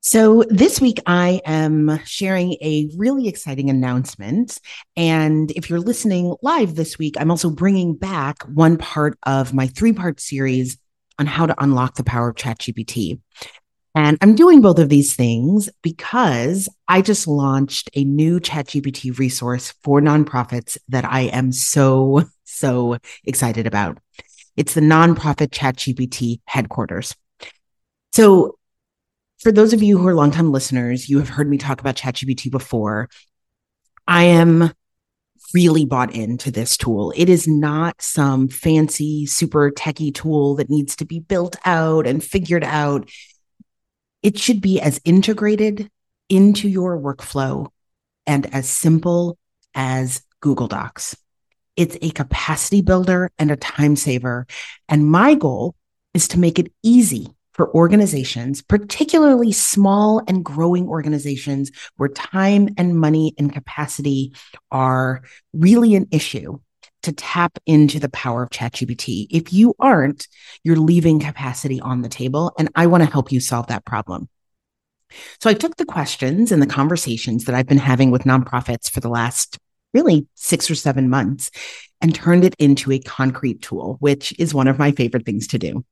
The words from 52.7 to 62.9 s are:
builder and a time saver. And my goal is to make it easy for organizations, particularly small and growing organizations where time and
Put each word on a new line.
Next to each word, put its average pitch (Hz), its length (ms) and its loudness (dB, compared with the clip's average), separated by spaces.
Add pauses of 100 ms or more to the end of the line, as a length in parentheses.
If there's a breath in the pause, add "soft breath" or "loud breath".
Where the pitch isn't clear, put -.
builder 185 560 0
and 147 120 0
a 143 60 -2
time 147 400 0
saver. 123 500 -4 (400 loud breath)
And 151 240 2
my 220 240 6
goal 151 420 -4 (360)
is - 160 0
to 175 100 -2
make 170 200 2
it 170 120 -2 (120)
easy 214 460 2 (240)
for - 220 -2
organizations, 156 880 2
particularly 240 880 2
small 208 760 2
and 185 140 -2
growing 165 460 0
organizations 143 840 -4 (260 loud breath)
where 139 120 -2
time 196 680 0
and 175 200 2